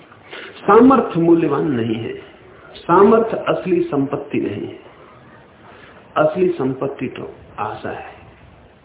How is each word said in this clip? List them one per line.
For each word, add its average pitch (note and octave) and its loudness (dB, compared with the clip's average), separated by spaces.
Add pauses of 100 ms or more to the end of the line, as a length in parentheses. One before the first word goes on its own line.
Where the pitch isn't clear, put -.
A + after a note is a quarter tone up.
(600)
सामर्थ्य A#3 4
मूल्यवान E3 2
नहीं A2+ -2
है, - -12 (400)
सामर्थ्य A3 2 (100)
असली E3+ 0
संपत्ति - -4
नहीं G#2 -4
है। - -16 (1400)
असली D#3 2
संपत्ति C3+ -4
तो - -12 (280)
आशा G#2+ -8
है। - -12 (720)